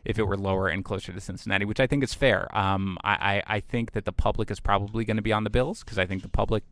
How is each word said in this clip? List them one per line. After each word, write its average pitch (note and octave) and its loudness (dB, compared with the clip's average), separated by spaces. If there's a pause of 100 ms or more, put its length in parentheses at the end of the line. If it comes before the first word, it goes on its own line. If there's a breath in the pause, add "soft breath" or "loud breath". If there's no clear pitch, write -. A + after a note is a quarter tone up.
if A2+ -2
it A2 4
were G2+ 0
lower F#2+ 0
and F#2 -2
closer F#2 -6
to F#2 -10
Cincinnati, G2 -2
which G#2 0
I C3 4
think C#3+ 2
is B2 0
fair. - 2
Um, G2 0
I, G2+ 2
I, A2 0
I G2+ -2
think A#2 -4
that G#2+ -4
the - -4
public - 0
is G2+ -6
probably G#2 2
gonna G#2+ 0
be G#2+ 2
on G#2+ 2
the G#2+ -2
Bills, B2+ 0
'cause - -8
I F#2+ 4
think F#2 -2
the - -10
public G#2+ 2